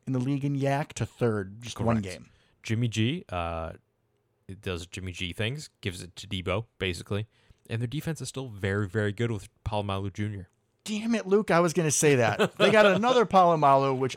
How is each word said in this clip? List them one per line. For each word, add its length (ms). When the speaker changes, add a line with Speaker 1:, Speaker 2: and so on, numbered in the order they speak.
Speaker 1:
in 60
the 60
league 240
in 120
yak 400
to 100
third, 560
just 180
one 220
Speaker 2:
Correct. 160
Speaker 1:
game. 120
Speaker 2:
Jimmy 240
G, 420
uh, 440
it 160
does 240
Jimmy 240
G 200
things, 380
gives 200
it 140
to 120
Debo, 380
basically. 480
And 120
their 60
defense 340
is 80
still 180
very, 400
very 240
good 180
with 180
Palomalu 480
Junior. 380
Speaker 1:
Damn 300
it, 120
Luke, 240
I 80
was 140
gonna 180
say 240
that. 420
They 140
got 140
another 400
Speaker 2:
<laughs> 0
Speaker 1:
Palomalu, 720
which 200